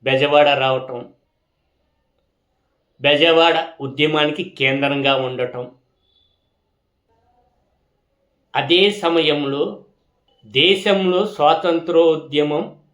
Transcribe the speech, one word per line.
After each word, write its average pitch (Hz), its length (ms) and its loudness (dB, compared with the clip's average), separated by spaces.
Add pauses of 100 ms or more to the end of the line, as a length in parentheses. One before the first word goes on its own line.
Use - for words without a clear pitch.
బెజవాడ 143 460 2
రావటం, 131 640 -4 (1900)
బెజవాడ 165 560 4 (240)
ఉద్యమానికి 151 600 -2
కేంద్రంగా 139 720 -2
ఉండటం. 127 480 -6 (3000)
అదే 139 280 2 (100)
సమయంలో 160 960 -2 (600)
దేశంలో 185 800 0
స్వాతంత్రోద్యమం 160 1400 0 (300)